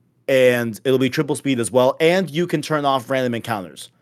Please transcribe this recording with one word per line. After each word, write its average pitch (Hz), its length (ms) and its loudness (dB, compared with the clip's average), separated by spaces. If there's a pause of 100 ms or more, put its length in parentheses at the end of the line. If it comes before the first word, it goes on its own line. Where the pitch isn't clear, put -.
(280)
And 123 560 2
it'll 131 160 2
be 131 100 2
triple 151 240 -2
speed 135 240 -2
as 113 140 -4
well. 127 260 4
And 170 320 2
you 165 160 -2
can 156 160 -4
turn 147 220 -4
off 135 260 -2
random 131 240 -2
encounters. 104 560 -8 (120)